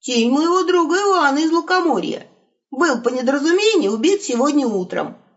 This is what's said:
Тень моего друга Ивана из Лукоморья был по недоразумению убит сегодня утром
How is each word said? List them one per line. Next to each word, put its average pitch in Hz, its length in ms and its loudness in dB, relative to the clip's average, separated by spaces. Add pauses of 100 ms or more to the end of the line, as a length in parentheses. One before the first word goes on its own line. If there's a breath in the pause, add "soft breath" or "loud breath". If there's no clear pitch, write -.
Тень 240 300 0
моего 339 340 2
друга 339 360 0
Ивана 349 380 2
из 320 120 0
Лукоморья 330 760 -2 (440)
был 240 300 0
по - 80 -2
недоразумению 285 840 0
убит 311 300 0
сегодня 269 440 0
утром 185 500 -4 (200)